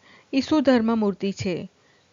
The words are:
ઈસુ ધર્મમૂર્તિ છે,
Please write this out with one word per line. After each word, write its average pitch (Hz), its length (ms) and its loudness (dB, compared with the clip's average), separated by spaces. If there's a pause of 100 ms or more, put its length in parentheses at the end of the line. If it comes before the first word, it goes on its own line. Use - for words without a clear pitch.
(320)
ઈસુ 269 280 2
ધર્મમૂર્તિ 220 720 0
છે, 185 360 -6 (440)